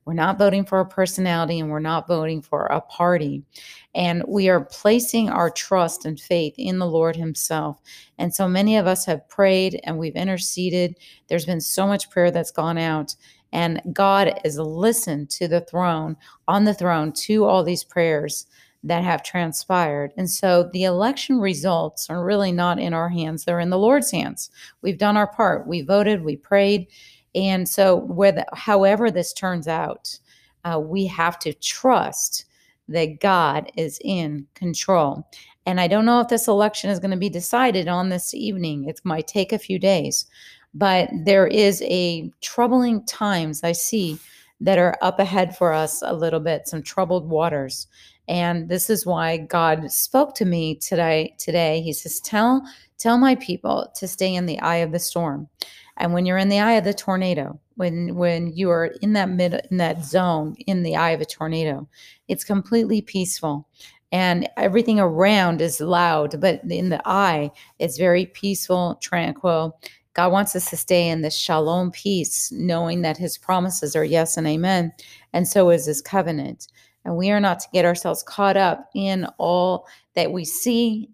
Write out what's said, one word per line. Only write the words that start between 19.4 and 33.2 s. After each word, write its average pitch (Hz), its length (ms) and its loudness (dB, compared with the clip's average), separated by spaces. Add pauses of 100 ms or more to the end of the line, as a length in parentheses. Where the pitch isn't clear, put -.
And 185 100 -4
so 175 460 2
the 185 100 -2
election 226 540 0
results 175 720 -2
are 175 120 -4
really 196 300 0
not 175 260 2
in 170 140 -2
our 165 160 -2
hands. 165 360 -4
They're 175 160 0
in 175 100 0
the 185 80 2
Lord's 269 320 4
hands. - 400 -6 (320)
We've 175 160 -4
done 208 180 2
our 208 100 4
part. 202 400 0
We 170 140 -4
voted, 202 420 2
we 151 140 -4
prayed. 202 520 2 (460)
And 190 320 0
so 190 300 4
whether, 190 560 2
however 208 580 4
this 175 220 -4
turns 175 360 -6
out, - 500 -6 (460)
uh, 170 200 -4
we 190 220 -2
have 170 340 -2
to 151 140 -6
trust - 920 0 (440)
that 156 320 -2